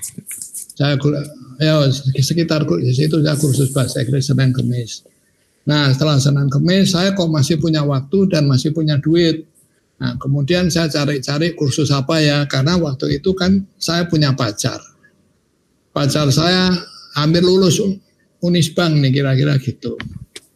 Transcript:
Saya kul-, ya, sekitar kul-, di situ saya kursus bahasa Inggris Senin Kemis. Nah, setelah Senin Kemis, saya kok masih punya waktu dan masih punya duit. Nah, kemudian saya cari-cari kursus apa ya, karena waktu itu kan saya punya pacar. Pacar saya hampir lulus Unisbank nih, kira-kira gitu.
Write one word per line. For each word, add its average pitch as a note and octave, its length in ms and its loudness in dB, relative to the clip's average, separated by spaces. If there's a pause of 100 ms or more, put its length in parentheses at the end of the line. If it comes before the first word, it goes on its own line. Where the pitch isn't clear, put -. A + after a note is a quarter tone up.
(720)
Saya C#3+ 240 0
kul-, C#3+ 240 -2 (400)
ya, D#3 240 2 (320)
sekitar D#3+ 480 0
kul-, E3+ 160 0
di B2+ 160 0
situ D#3 240 0
saya D3+ 160 0
kursus C#3 320 0
bahasa C3+ 320 -2
Inggris C3 240 -2
Senin C3 320 0
Kemis. B2 480 -4 (640)
Nah, D3 240 2
setelah D3+ 240 2
Senin C#3 320 2
Kemis, E3+ 480 2
saya F#3+ 160 2
kok F3+ 160 -2
masih D#3 320 0
punya D#3 240 0
waktu D3 480 0
dan D3 160 2
masih C#3 240 0
punya D#3 240 0
duit. D#3+ 480 0 (560)
Nah, B2 160 -6
kemudian C#3+ 560 -2
saya E3 160 0
cari-cari D3 640 -2
kursus C#3 400 0
apa D3 320 2
ya, C#3+ 240 2
karena C#3+ 320 0
waktu D3 400 -2
itu F#3+ 160 0
kan F#3+ 400 0
saya E3+ 320 -2
punya D3+ 240 2
pacar. A2+ 480 -4 (1120)
Pacar C#3+ 400 0
saya F#3 400 2 (480)
hampir D#3+ 240 2
lulus F3+ 400 2 (560)
Unisbank F3 560 0
nih, C#3 160 2
kira-kira C#3 480 2
gitu. A#2 400 -8 (560)